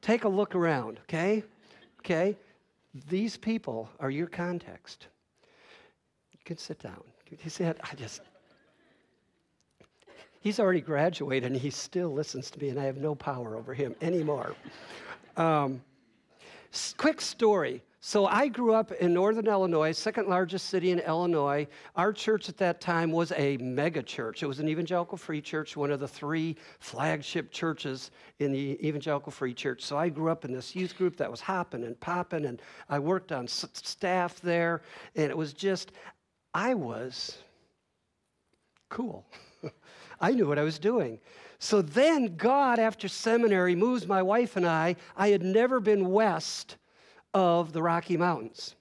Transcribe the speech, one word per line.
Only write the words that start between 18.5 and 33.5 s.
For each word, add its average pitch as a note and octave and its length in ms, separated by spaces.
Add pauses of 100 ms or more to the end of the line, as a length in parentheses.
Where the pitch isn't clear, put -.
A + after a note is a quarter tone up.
up A3 200
in F3 200
northern G3+ 340
Illinois, F3 460
second G#3+ 360
largest F3+ 420
city F3+ 220
in F3 80
Illinois. D#3+ 680 (300)
Our F#3+ 180
church - 340
at F3+ 100
that E3+ 220
time E3+ 300
was E3+ 220
a C#3+ 260
mega C3+ 440
church. - 400
It D#3+ 40
was C#3 140
an D#3 80
evangelical F3 500
free D3+ 240
church, - 340
one C#3+ 140
of C#3+ 100
the C#3 80
three D#3+ 480 (220)
flagship D3+ 720
churches C#3+ 600 (280)
in C#3+ 140
the C#3 340
evangelical D3 460
free B2+ 200
church. B2+ 300
So C#3+ 160
I E3 100
grew D#3+ 220
up E3 140
in C3 80
this B2+ 220
youth F#3 220
group F3+ 200
that - 140
was A#2 100
hopping F3 440
and A#2 140
popping, E3+ 480
and A#2+ 160 (260)
I C#3+ 120
worked F3+ 320
on C3 120
s-, - 280